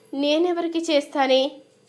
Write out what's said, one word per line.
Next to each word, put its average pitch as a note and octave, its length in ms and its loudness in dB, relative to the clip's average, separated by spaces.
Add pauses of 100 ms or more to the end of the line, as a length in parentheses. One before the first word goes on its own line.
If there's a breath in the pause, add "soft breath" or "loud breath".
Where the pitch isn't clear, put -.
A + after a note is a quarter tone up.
(120)
"నేనెవరికి E4 680 0
చేస్తానే, C#4+ 640 2 (460)